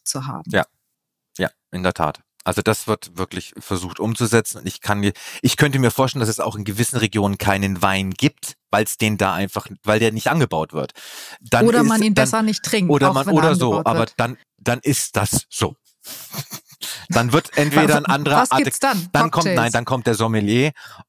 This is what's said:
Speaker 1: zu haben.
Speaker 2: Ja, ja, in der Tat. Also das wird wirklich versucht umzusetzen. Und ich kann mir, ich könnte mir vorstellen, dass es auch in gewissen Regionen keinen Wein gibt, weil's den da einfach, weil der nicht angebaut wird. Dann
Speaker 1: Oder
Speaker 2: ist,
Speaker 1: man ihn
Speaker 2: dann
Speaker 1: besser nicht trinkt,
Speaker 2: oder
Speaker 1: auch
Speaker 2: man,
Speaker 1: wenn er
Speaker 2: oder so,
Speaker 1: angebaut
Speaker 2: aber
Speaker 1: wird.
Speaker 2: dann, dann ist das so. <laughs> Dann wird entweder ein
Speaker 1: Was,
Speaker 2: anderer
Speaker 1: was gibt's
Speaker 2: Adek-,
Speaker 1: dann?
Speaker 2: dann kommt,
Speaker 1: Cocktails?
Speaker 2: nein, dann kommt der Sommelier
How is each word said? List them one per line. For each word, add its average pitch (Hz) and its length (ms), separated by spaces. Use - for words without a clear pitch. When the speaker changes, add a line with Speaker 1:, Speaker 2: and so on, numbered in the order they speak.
Speaker 1:
zu 131 220
haben. 143 240
Speaker 2:
Ja, 98 140
ja, 92 120
in 92 120
der 90 120
Tat. 76 260
Also 90 160
das - 280
wird 92 280
wirklich - 420
versucht 90 420
umzusetzen. 113 580
Und - 80
ich - 140
kann 104 180
mir, 101 140
ich - 140
könnte 139 220
mir 123 140
vorstellen, 131 280
dass 110 80
es 113 120
auch 107 160
in 104 80
gewissen 107 340
Regionen 101 400
keinen 98 440
Wein 95 280
gibt, - 440
weil's 107 280
den 107 180
da 95 160
einfach, 95 360
weil 107 160
der 113 100
nicht 110 180
angebaut 117 440
wird. 73 200
Dann 160 280
Speaker 1:
Oder 240 140
Speaker 2:
ist, - 40
Speaker 1:
man 220 160
ihn 214 120
Speaker 2:
dann - 100
Speaker 1:
besser 226 180
nicht 214 220
trinkt, 185 260
Speaker 2:
oder 139 200
Speaker 1:
auch 135 40
Speaker 2:
man, 135 120
Speaker 1:
wenn - 80
er 151 40
Speaker 2:
oder 156 160
so, 127 200
Speaker 1:
angebaut - 120
Speaker 2:
aber 113 140
Speaker 1:
wird. 113 160
Speaker 2:
dann, 120 200
dann 120 220
ist - 360
das - 340
so. 76 260
<laughs> - 520
Dann 117 240
wird - 240
entweder 151 400
ein 147 80
Speaker 1:
Was, 135 100
Speaker 2:
anderer 143 240
Speaker 1:
was 254 120
gibt's - 280
Speaker 2:
Adek-, - 20
Speaker 1:
dann? 202 320
Speaker 2:
dann 240 180
kommt, - 20
Speaker 1:
Cocktails? 180 120
Speaker 2:
nein, 117 160
dann 117 120
kommt 127 240
der 117 60
Sommelier 113 580